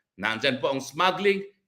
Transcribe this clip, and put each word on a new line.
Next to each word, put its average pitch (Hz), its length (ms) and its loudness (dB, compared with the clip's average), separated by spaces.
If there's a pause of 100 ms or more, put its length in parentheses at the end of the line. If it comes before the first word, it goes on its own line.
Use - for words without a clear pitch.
(180)
Nandyan 113 400 0
po 139 160 0
ang 135 80 -4
smuggling, 185 640 0 (220)